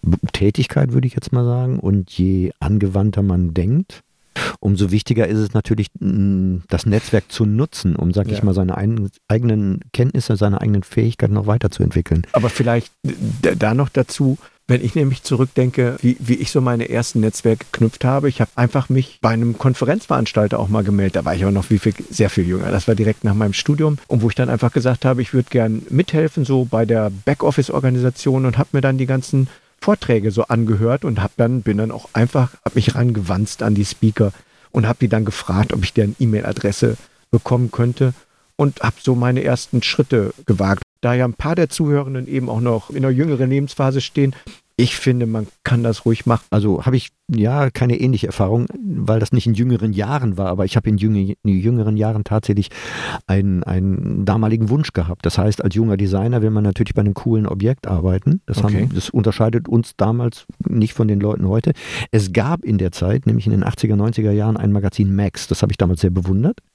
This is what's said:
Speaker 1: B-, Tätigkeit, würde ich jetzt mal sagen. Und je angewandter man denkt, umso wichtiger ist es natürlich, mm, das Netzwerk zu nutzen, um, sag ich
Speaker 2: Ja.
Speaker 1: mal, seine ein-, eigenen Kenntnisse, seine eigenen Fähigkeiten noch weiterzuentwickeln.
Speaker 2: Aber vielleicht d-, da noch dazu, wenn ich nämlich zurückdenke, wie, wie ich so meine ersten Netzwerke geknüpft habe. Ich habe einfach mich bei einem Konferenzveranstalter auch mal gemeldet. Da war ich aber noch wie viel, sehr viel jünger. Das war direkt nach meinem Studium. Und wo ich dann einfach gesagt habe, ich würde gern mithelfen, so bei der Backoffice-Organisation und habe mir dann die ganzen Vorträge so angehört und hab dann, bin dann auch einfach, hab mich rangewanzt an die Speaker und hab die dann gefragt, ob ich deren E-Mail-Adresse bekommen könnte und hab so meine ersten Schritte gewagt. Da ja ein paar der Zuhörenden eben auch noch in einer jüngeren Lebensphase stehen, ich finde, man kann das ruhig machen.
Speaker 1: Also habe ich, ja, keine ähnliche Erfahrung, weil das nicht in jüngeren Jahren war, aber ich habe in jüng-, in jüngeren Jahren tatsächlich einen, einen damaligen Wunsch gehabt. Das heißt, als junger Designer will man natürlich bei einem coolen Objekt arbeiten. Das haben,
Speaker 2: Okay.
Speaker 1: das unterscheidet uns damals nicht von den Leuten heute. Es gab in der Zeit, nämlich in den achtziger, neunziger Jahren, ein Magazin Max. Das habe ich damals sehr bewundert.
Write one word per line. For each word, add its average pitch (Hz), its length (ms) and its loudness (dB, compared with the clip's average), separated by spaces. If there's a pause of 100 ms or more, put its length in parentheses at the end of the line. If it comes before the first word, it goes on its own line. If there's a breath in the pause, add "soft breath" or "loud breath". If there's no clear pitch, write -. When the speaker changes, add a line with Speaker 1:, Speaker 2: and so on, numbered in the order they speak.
Speaker 1:
B-, 85 160 0 (160)
Tätigkeit, 123 600 0
würde 127 140 0
ich 120 80 -4
jetzt - 160 -6
mal 123 140 0
sagen. 123 340 -2
Und 98 320 0
je 92 480 0
angewandter 98 600 0
man 90 320 0
denkt, 107 480 -2 (580 loud breath)
umso 95 320 2
wichtiger 107 360 2
ist 107 120 0
es 104 140 -2
natürlich, 107 340 0 (120)
mm, 98 580 0 (100)
das - 180 -2
Netzwerk 107 460 0
zu 117 140 0
nutzen, 107 500 0
um, 87 180 0
sag 98 140 0
ich 104 120 -2
Speaker 2:
Ja. 104 60 0
Speaker 1:
mal, 98 80 2
seine 92 240 0
ein-, 104 320 -2 (180)
eigenen 107 520 0 (140)
Kenntnisse, 123 420 0
seine 101 260 2
eigenen 101 220 2
Fähigkeiten 113 500 0
noch 104 140 0
weiterzuentwickeln. 87 760 0 (100)
Speaker 2:
Aber 110 160 2
vielleicht 117 420 0 (120)
d-, 107 540 -2
da 110 160 2
noch 135 160 2
dazu, 131 480 0 (280 loud breath)
wenn 123 180 0
ich 110 120 -2
nämlich 139 280 0
zurückdenke, 127 800 0
wie, 123 200 2
wie 123 140 0
ich - 140 -4
so 139 120 0
meine 120 280 0
ersten 120 300 -2
Netzwerke 110 500 0
geknüpft - 360 0
habe. 139 240 2
Ich - 100 -6
habe 113 160 2
einfach 123 320 0
mich 131 340 -2
bei 110 80 2
einem 113 280 0
Konferenzveranstalter 123 1000 0
auch 107 120 -2
mal 104 160 0
gemeldet. 98 320 2
Da - 80 -2
war 82 100 -2
ich 85 80 -2
aber 98 80 2
noch 98 180 -2
wie 104 100 4
viel, 104 140 0 (160)
sehr 104 200 0
viel 90 180 0
jünger. 90 240 -2
Das 95 160 -2
war - 80 4
direkt 107 300 0
nach 101 80 2
meinem 104 180 2
Studium. 147 460 0 (100)
Und 117 140 0
wo 117 80 2
ich - 60 -4
dann 127 140 0
einfach 120 220 0
gesagt 123 320 0
habe, 131 180 2
ich - 120 -6
würde 127 160 0
gern 113 400 0
mithelfen, 156 560 0
so 131 180 2
bei 117 220 0
der 107 260 0 (520)
Backoffice-Organisation 127 800 0
und 117 120 0
habe - 160 0
mir 139 80 2
dann 135 160 0
die 131 80 0
ganzen 131 420 0 (340 loud breath)
Vorträge 113 500 0
so 107 120 0
angehört 113 600 0
und 107 180 -2
hab - 140 -4
dann, 123 260 0
bin 104 160 0
dann 110 140 -2
auch - 220 -12
einfach, 123 380 2 (120)
hab - 120 -6
mich - 200 2
rangewanzt 107 680 -2
an 107 120 2
die 101 100 2
Speaker 107 460 0 (400 soft breath)
und 110 160 2
hab 117 120 0
die 120 100 2
dann 110 160 0
gefragt, 101 480 -2
ob 90 100 0
ich - 100 -4
deren 107 260 0
E-Mail-Adresse 110 760 0 (360 soft breath)
bekommen 123 380 0
könnte 123 440 0 (420 soft breath)
und 143 240 -2
hab - 220 -2
so 127 140 0
meine 123 280 0
ersten 127 400 -2
Schritte 120 500 0 (120)
gewagt. 98 380 0 (180)
Da 120 120 0
ja 127 120 0
ein 120 80 -4
paar 160 220 -4
der 170 120 2
Zuhörenden 139 640 -2
eben 131 200 -2
auch 113 120 -2
noch 117 280 -2
in 143 80 -8
einer 135 120 0
jüngeren 131 400 0
Lebensphase 135 500 0
stehen, 135 340 -2 (420 loud breath)
ich 120 200 2
finde, 123 320 0
man 110 180 -2 (180)
kann 120 200 2
das 117 220 -2
ruhig 113 200 0
machen. 117 240 0
Speaker 1:
Also 104 380 0
habe 127 80 2
ich, - 140 -2 (180)
ja, 127 420 0
keine 120 300 0
ähnliche 123 260 0
Erfahrung, 107 400 0 (180)
weil 113 360 0
das 107 120 0
nicht - 140 2
in 117 80 2
jüngeren 110 400 0
Jahren 107 420 -2
war, 95 120 -2
aber 92 180 0
ich - 120 -2
habe 110 120 0
in 107 80 2
jüng-, 101 460 0
in 107 60 0 (100)
jüngeren 110 360 0
Jahren 107 280 -2
tatsächlich 104 460 -2 (580 loud breath)
einen, 95 360 2
einen 92 640 -2
damaligen 110 440 0
Wunsch 143 240 0
gehabt. 85 340 -4
Das - 100 0
heißt, 98 260 0
als 92 120 0
junger 110 200 2
Designer 101 460 0
will 110 80 2
man 107 140 2
natürlich 101 320 0
bei 107 60 2
einem 101 120 2
coolen 110 320 0
Objekt 107 400 -2
arbeiten. 95 640 0
Das 101 160 -2
haben, 104 120 2
Speaker 2:
Okay. 127 200 2
Speaker 1:
das - 160 -4
unterscheidet 113 560 0
uns 117 280 0
damals 117 500 -2 (220)
nicht 110 280 0
von 113 120 0
den 101 120 2
Leuten 101 280 0
heute. 113 260 0 (360 loud breath)
Es 98 240 0
gab 135 320 0
in 110 140 2
der 92 120 0
Zeit, 107 360 0
nämlich 113 180 0
in 107 60 0
den 101 120 2
achtziger, - 320 0
neunziger 107 360 0
Jahren, 104 260 0
ein 104 140 0
Magazin 101 440 0
Max. 98 300 -2
Das - 160 -2
habe 107 100 2
ich 98 60 -2
damals 90 240 2
sehr 95 80 4
bewundert. 95 480 0 (180)